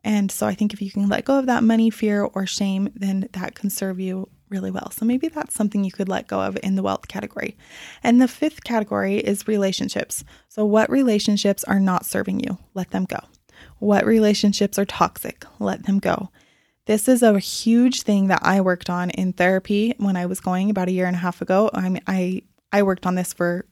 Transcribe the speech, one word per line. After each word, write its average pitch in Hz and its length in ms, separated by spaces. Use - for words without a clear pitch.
And 208 300
so - 140
I 202 80
think 208 180
if 208 80
you 196 100
can 202 180
let - 180
go 277 120
of 262 80
that 240 160
money 226 280
fear 208 320
or 190 240
shame, 196 480
then 190 380
that - 220
can - 140
serve 190 320
you 190 300
really 190 220
well. - 200
So - 140
maybe 254 240
that's 302 260
something 208 300
you 190 80
could 190 160
let 190 180
go - 140
of 196 220
in 190 120
the 190 80
wealth 196 240
category. - 500
And 240 180
the 254 60
fifth - 380
category 208 540
is 202 280
relationships. 202 760
So 214 160
what 214 260
relationships 208 760
are 202 140
not 190 280
serving 196 340
you? - 180
Let 185 160
them 190 140
go. - 160
What 202 280
relationships 208 720
are 202 80
toxic? - 580
Let - 240
them 196 140
go. 190 320
This 214 200
is 254 160
a 214 160
huge 240 640
thing 196 260
that 185 140
I 196 200
worked 180 280
on 180 200
in 185 240
therapy 196 640
when 196 180
I 180 100
was 185 140
going 185 300
about 185 180
a 185 40
year 185 140
and 180 80
a 175 60
half 180 220
ago. 202 300
I 185 160
mean, 185 200
I, 185 340
I 202 100
worked 190 240
on 180 80
this 185 180
for 175 400